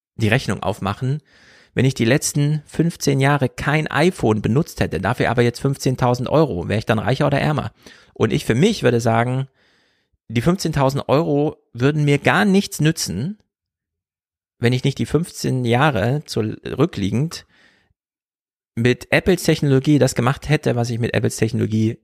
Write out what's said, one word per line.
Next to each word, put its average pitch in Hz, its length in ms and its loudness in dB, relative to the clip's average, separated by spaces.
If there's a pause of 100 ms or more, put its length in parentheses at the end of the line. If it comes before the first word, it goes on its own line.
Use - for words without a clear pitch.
(160)
die 107 140 0
Rechnung 113 340 -2
aufmachen. 104 580 -4 (520)
Wenn 123 120 2
ich 131 80 2
die 120 120 0
letzten 147 600 0
fünfzehn 156 540 -2
Jahre 139 300 2
kein 151 380 -2
iPhone 123 540 0
benutzt 120 380 0
hätte, 85 220 -2
dafür - 280 0
aber 123 120 2
jetzt 120 180 0
fünfzehntausend 131 720 -2
Euro, 123 400 0
wäre 104 100 0
ich - 60 -6
dann 110 140 0
reicher 135 280 0
oder 139 140 0
ärmer? 147 320 -2 (400)
Und 113 180 0
ich 139 140 -2
für 110 100 2
mich 190 280 2
würde 120 180 4
sagen, 123 460 0 (800)
die 113 120 -2
fünfzehntausend 147 680 0
Euro 147 480 0 (160)
würden 147 320 0
mir 143 140 2
gar 165 260 2
nichts 196 340 0
nützen, 147 600 -2 (1200)
wenn 120 140 2
ich 127 120 -2
nicht 139 140 -2
die 120 60 -4
fünfzehn 131 600 -4
Jahre 123 600 0
zurückliegend 117 1200 -4 (1300)
mit 123 360 0
Apples 170 320 2
Technologie 143 560 2
das 127 160 2
gemacht - 320 -2
hätte, 143 300 0
was 120 120 -2
ich 117 100 -4
mit 117 140 -2
Apples 110 220 0
Technologie 110 680 -2